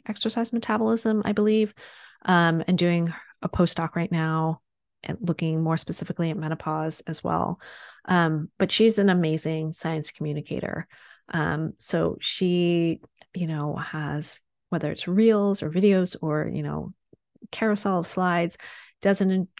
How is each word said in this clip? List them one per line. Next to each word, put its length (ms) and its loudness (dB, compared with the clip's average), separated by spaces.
exercise 460 -4
metabolism, 720 0
I 80 0
believe, 400 2
um, 440 4
and 100 4
doing 360 2
a 80 -2
postdoc 460 0
right 160 -2
now 500 0
and 180 -6
looking 400 0
more 160 0
specifically 540 -4
at 60 -4
menopause 640 -4
as 220 -10
well. 360 0
Um, 520 2
but 140 0
she's 260 4
an 120 4
amazing 640 0
science 360 -4
communicator. 800 -6
Um, 480 -2
so 440 -2
she, 800 0
you 120 -4
know, 280 -4
has, 640 -6
whether 220 -2
it's 160 -8
reels 540 4
or 80 -4
videos 520 4
or, 300 -2
you 120 -4
know, 300 -6
carousel 480 0
of 80 -4
slides, 500 0
does 200 4
an 80 4
in-, 180 0